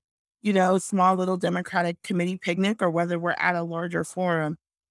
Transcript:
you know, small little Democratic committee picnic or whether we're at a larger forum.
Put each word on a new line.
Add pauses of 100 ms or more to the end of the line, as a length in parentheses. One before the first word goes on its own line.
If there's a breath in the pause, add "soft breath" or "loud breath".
(420)
you
know,
small
little
Democratic
committee
picnic
or
whether
we're
at
a
larger
forum. (340)